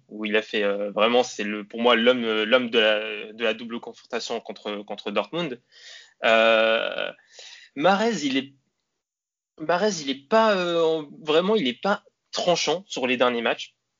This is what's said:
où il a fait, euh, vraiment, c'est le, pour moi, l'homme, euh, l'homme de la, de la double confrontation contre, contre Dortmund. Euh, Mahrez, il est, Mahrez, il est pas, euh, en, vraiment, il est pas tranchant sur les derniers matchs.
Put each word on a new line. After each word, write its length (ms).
où 160
il 140
a 40
fait, 220
euh, 280
vraiment, 320
c'est 200
le, 220
pour 160
moi, 160
l'homme, 260
euh, 220
l'homme 240
de 100
la, 540
de 100
la 100
double 280
confrontation 580
contre, 460
contre 260
Dortmund. 480
Euh, 880
Mahrez, 500
il 120
est, 160
Mahrez, 420
il 80
est 200
pas, 260
euh, 260
en, 280
vraiment, 360
il 100
est 140
pas 220
tranchant 560
sur 180
les 120
derniers 240
matchs. 340